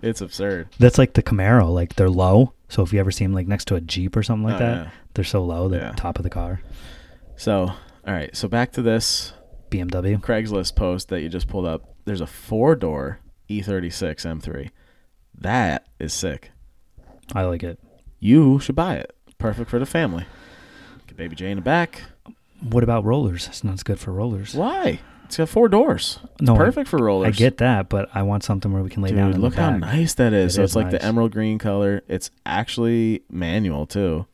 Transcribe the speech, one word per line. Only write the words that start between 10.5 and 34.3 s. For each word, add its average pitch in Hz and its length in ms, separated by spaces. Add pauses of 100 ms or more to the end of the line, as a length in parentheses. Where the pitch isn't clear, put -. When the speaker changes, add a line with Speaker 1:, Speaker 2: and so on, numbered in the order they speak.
Speaker 1:
post 92 360
that 90 100
you 78 80
just 85 200
pulled 92 180
up. 80 280 (120)
There's 98 160
a 76 40
four-door 104 920 (300)
E 104 120
thirty-six 90 640
M 80 160
three. 73 300 (680)
That 95 480 (120)
is 78 160
sick. 76 360 (840)
Speaker 2:
I 98 80
like 87 200
it. 85 160 (420)
Speaker 1:
You 139 380
should 139 180
buy 170 200
it. - 180 (220)
Perfect 110 320
for 120 100
the 127 60
family. 107 400 (840)
Get - 100
Baby 82 180
J 92 140
in 101 80
the 92 40
back. 165 420 (580)
Speaker 2:
What 120 200
about 113 220
rollers? 107 440
It's - 160
not 98 100
as 95 80
good 98 160
for - 140
rollers. 104 420
Speaker 1:
Why? 262 460 (260)
It's - 100
got 160 120
four 233 200
doors. 220 500 (140)
It's - 100
Speaker 2:
No, 120 140
I - 20
Speaker 1:
perfect 254 300
for 160 100
rollers. 101 380
Speaker 2:
I - 20
get 117 200
that, 117 300
but 98 240
I 98 100
want 101 200
something 98 300
where 95 100
we 92 80
can 101 100
lay 95 100
Speaker 1:
Dude, 107 80
Speaker 2:
down 98 160
in 92 60
Speaker 1:
look - 140
Speaker 2:
the - 80
Speaker 1:
how 156 80
Speaker 2:
back. 113 100
Speaker 1:
nice 143 340
that 120 180
is. 92 220
Speaker 2:
It - 20
Speaker 1:
So 98 80
Speaker 2:
is 95 60
Speaker 1:
it's 87 60
like 110 100
Speaker 2:
nice. 113 140
Speaker 1:
the - 40
emerald 113 260
green 110 280
color. 101 500
It's - 240 (120)
actually 113 840
manual, 85 560
too. 92 480